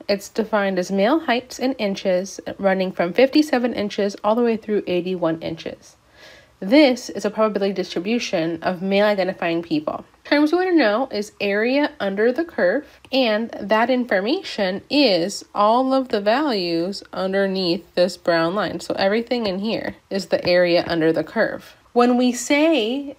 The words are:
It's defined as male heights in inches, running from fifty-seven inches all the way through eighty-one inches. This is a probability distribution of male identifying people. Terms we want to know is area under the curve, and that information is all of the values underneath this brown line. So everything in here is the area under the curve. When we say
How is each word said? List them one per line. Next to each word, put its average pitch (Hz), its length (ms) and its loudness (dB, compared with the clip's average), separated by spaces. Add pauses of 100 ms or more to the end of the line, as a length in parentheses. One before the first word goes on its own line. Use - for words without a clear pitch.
It's 202 220 -4
defined 202 480 -2
as 180 140 -4
male 220 300 2
heights 247 360 -4
in 262 160 -2
inches, 196 680 -4 (200)
running 190 320 0
from 180 220 -2
fifty-seven 262 600 4
inches 202 500 -4
all 214 120 2
the 240 80 2
way 226 140 2
through 208 280 -2
eighty-one 175 560 -2
inches. - 540 -10 (640)
This 247 500 4
is - 140 -8
a 208 60 -2
probability 202 440 0
distribution 180 920 -2
of 180 180 -4
male 196 240 2
identifying 185 560 0
people. - 440 -4 (180)
Terms 302 280 2
we 339 60 4
want 370 140 0
to 339 40 4
know 233 360 2
is 208 280 -6
area 240 600 0
under 202 340 0
the 330 100 -2
curve, 226 560 -2 (140)
and 233 360 0 (120)
that 214 300 2
information 220 1000 -2
is 202 640 2
all 240 400 2
of 262 160 0
the 214 100 0
values 202 840 -2 (120)
underneath 190 800 -2
this 180 240 0
brown 170 380 0
line. 175 240 -4
So - 160 -6
everything 226 500 0
in 190 140 -4
here 202 360 -4 (140)
is 196 160 -4
the - 200 -2
area 175 420 4
under 160 260 2
the 160 100 0
curve. - 540 -4 (160)
When 240 240 4
we 247 160 2
say 285 840 0